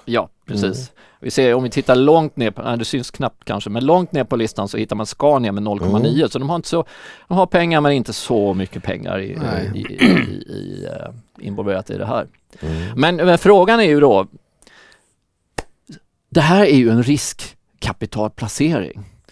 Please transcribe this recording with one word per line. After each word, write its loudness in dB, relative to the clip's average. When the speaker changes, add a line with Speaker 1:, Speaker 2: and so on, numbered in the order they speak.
Speaker 1:
Ja, -2
precis. -4
Speaker 2:
Mm. -6
Speaker 1:
Vi -10
ser, 2
om 0
vi -4
tittar 2
långt 4
ner -2
på, -10
nej, -4
det -4
syns -6
knappt -8
kanske, -6
men -4
långt 2
ner 0
på -4
listan -4
så -8
hittar -4
man -6
Scania 2
med -4
noll -4
komma 0
nio. 2
Speaker 2:
Mm. 2
Speaker 1:
Så -6
de -6
har -2
inte -8
så, -2
de 0
har 4
pengar, 2
men 4
inte -2
så 0
mycket -6
pengar -6
i, -8
Speaker 3:
Nej. -6
Speaker 1:
i, -10
i, -8
i, 6
i, -12
eh, -12
involverat -6
i -8
det -6
här. -4
Speaker 2:
Mm. -6
Speaker 1:
Men, 0
men 4
frågan 6
är 4
ju 4
då, 4
det 2
här 4
är 6
ju 4
en 4
riskkapitalplacering. -4